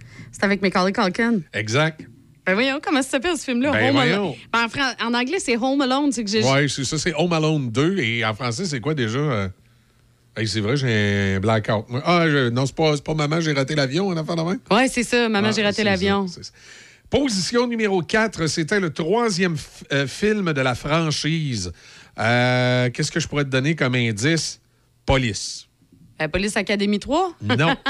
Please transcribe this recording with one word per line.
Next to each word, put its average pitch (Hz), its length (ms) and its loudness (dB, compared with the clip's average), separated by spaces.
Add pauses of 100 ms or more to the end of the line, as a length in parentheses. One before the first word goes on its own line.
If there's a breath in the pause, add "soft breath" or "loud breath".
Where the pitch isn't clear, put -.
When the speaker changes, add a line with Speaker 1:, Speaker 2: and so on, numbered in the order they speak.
(320 loud breath)
Speaker 1:
C'est - 120 -4
avec 196 180 0
Macaulay 190 300 2
Culkin. 226 480 0 (120)
Speaker 2:
Exact. 123 500 -2 (440)
Speaker 1:
Ben 185 80 2
voyons, 269 300 0
comment 294 180 2
ça 269 100 -4
s'appelle, 294 260 0
ce - 80 -8
film-là ? 262 260 0
Speaker 2:
Ben 240 180 2
Speaker 1:
Home 277 80 2
Alone. 247 180 2
Speaker 2:
voyons. 185 200 -2 (160 loud breath)
Speaker 1:
Ben, 233 140 2
en 220 40 -6
Fran-, 262 240 -2 (140)
en 240 80 0
anglais, 262 240 -2
c'est 247 180 0
Home 262 240 0
Alone, 269 300 2
c'est 233 120 -4
que 196 60 -6
j'ai 220 140 0
Speaker 2:
Ouais, 139 240 2
c'est 135 160 -4
ça, 151 160 -4
c'est 170 160 -2
Home 170 180 0
Alone 156 380 0
deux. 160 260 2
Et 117 260 -2
en 110 120 0
français, 123 300 -4
c'est 143 160 -4
quoi 147 120 -2
déjà ? 120 260 -2
Euh, 117 280 -2 (880 soft breath)
hey, 110 100 -2
c'est 101 140 -2
vrai, 107 160 0
j'ai 101 640 2
un - 20 0
blackout. 110 480 0
Moi, 120 160 -4
ah, 170 260 4
je, 139 200 2
non, 127 160 0
c'est 131 100 -6
pas, 156 220 2
c'est 135 60 -8
pas 160 100 -4
Maman, 156 260 0
j'ai 156 140 0
raté 139 220 0
l'avion, 147 360 0
un 165 60 -2
enfant 160 180 -4
de 165 60 -2
même ? 180 180 -2 (100)
Speaker 1:
Ouais, 247 200 4
c'est 247 140 -2
ça, 240 260 2
Maman, 208 180 2
Speaker 2:
Ah, 220 60 2
Speaker 1:
j'ai 208 100 0
raté 208 140 0
Speaker 2:
c'est 214 80 0
Speaker 1:
l'avion. 196 420 2
Speaker 2:
ça, 175 160 -12
c'est - 40 -16
ça. - 40 -18 (580 loud breath)
Position 240 560 0
numéro 220 360 0
quatre, 220 460 0
c'était 170 340 0
le 175 100 0
troisième 185 640 0
f-, - 280 -12 (100)
euh, 139 120 2
film 202 460 0
de 135 80 0
la 127 160 0
franchise. 147 960 -2 (480 loud breath)
Euh, 123 720 2
qu'est-ce 151 220 -4
que 165 100 -2
je - 80 -4
pourrais 143 160 0
te 135 60 -10
donner 135 220 2
comme 135 220 0
indice ? 123 640 0 (460)
Police. 131 640 -2 (520)
Speaker 1:
Euh, 156 60 0
Police 190 300 -2
Academy 202 420 0
trois ? 330 420 0
Speaker 2:
Non, 156 140 0 (340)